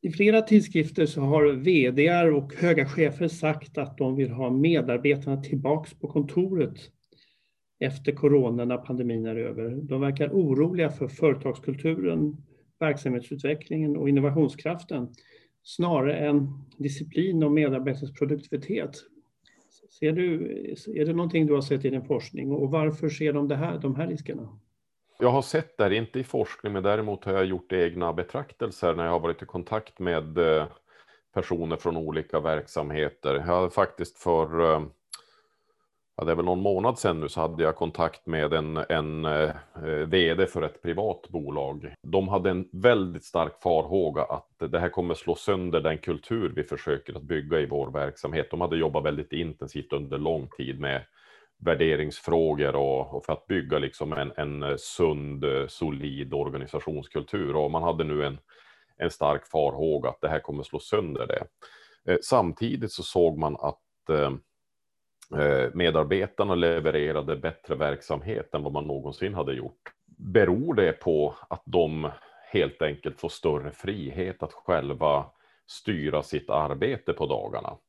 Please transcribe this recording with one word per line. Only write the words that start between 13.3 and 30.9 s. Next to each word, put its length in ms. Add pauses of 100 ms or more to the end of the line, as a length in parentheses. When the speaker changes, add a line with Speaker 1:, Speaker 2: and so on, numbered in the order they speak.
Speaker 1:
och 120
innovationskraften, 1040 (500)
snarare 540
än 480 (120)
disciplin 680
och 100
medarbetares 600
produktivitet. 760 (1080)
Ser 140
du, 380 (440)
är 100
det 80
någonting 340
du 80
har 60
sett 240
i 60
din 140
forskning, 480
och 180
varför 380
ser 240
de 160
det 80
här, 220
de 160
här 120
riskerna? 520 (600)
Speaker 2:
Jag 120
har 120
sett 340
det 80
här, 60
inte 300
i 40
forskning, 480
men 100
däremot 420
har 80
jag 120
gjort 280
egna 400
betraktelser 840
när 100
jag 80
har 80
varit 220
i 40
kontakt 520
med, 400
eh, 280 (680)